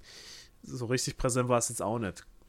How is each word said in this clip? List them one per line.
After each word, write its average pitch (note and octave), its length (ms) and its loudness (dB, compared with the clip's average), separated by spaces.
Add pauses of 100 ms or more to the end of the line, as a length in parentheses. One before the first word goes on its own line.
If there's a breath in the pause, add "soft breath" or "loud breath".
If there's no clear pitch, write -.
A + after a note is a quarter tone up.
(640 loud breath)
so B2+ 240 -8
richtig B2 320 0
präsent B2 320 4
war A#2+ 80 6
es A#2 100 0
jetzt A2+ 140 -6
auch G#2+ 160 0
nicht. G2 260 -4 (240)